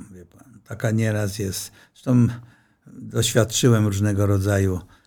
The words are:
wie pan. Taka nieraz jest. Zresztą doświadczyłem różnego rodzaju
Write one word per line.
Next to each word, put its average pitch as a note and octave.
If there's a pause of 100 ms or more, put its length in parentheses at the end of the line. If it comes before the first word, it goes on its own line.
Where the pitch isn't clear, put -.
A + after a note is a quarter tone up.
(140)
wie F2+
pan. -
Taka A2
nieraz G#2+
jest. F#2+ (220)
Zresztą B2 (600)
doświadczyłem A2+
różnego G2+
rodzaju G2 (260)